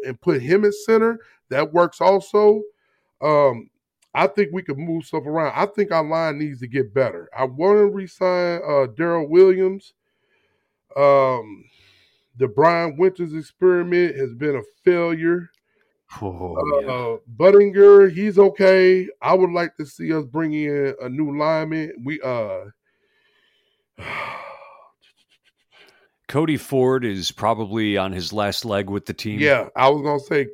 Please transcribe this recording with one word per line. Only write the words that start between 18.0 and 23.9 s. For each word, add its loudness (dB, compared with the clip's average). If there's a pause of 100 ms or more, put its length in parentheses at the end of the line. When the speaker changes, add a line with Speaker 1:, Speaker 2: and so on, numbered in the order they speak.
Speaker 1:
he's -2
okay. 4 (140)
I 2
would 2
like -4
to -10
see -8
us -4
bring -6
in -4
a -10
new -6
lineman. -4 (120)
We, -10
uh, -8 (1300)